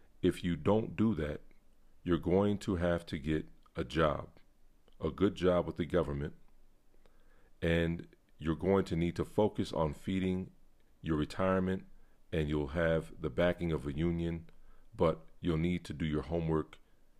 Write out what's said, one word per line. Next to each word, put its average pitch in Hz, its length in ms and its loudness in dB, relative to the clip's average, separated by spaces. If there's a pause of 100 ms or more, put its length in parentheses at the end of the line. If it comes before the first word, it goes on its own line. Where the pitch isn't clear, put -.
(220)
"If 90 220 2
you 87 120 0
don't 85 400 2
do 107 200 2
that, 76 260 -4 (640)
you're 87 140 2
going 95 420 4
to 101 160 -2
have 85 320 0
to 92 100 -6
get 78 300 -2 (280)
a - 80 -2
job, 76 440 0 (760)
a 80 60 -2
good 90 260 0
job 87 300 2
with 78 120 -6
the 90 80 -2
government, 73 480 -2 (1300)
and 85 460 0 (300)
you're 78 180 0
going 95 300 2
to 87 100 -4
need 85 200 2
to 78 100 -2
focus 104 480 0
on 78 200 0
feeding 92 580 -2 (500)
your 78 160 0
retirement, 95 680 0 (480)
and 78 180 0
you'll 73 180 0
have 82 520 0
the 78 100 -4
backing 87 420 0
of 71 160 -2
a 71 60 -4
union, 85 520 -2 (500)
but 82 300 2 (160)
you'll 82 160 2
need 87 280 0
to - 80 -10
do 73 120 -2
your 76 180 0
homework 80 540 -2 (420)